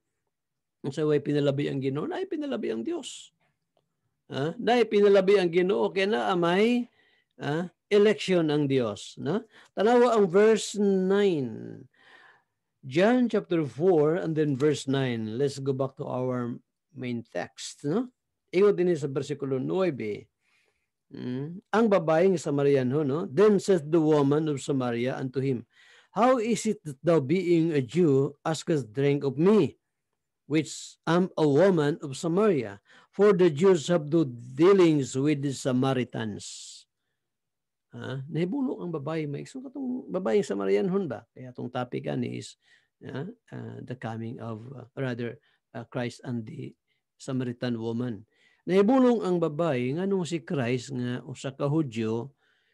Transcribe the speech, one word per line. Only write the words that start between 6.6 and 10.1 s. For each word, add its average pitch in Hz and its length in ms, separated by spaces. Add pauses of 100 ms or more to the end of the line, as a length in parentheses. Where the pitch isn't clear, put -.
ah, 151 240 (220)
election 202 640
ang 147 160
Diyos. 120 500
No? 165 240 (300)
Tanawa 240 420